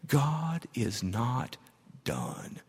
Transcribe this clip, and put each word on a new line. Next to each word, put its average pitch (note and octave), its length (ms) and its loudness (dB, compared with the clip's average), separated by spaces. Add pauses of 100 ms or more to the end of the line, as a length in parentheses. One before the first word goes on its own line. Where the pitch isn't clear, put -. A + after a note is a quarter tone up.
God D#3 640 2
is G#2 300 0
not A2+ 560 0 (460)
done. - 640 -4